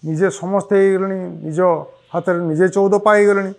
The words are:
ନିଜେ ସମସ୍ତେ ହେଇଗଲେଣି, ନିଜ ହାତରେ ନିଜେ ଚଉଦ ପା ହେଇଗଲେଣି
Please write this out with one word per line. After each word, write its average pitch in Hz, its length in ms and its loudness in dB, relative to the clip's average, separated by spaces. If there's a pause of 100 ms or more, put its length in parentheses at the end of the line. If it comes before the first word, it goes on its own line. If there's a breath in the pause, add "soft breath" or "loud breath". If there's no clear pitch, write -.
ନିଜେ 160 260 0
ସମସ୍ତେ 190 460 -4
ହେଇଗଲେଣି, 190 420 0 (260)
ନିଜ 156 160 -4 (540)
ହାତରେ 175 240 -2
ନିଜେ 170 300 0
ଚଉଦ 196 300 2
ପା 208 160 2
ହେଇଗଲେଣି 202 440 2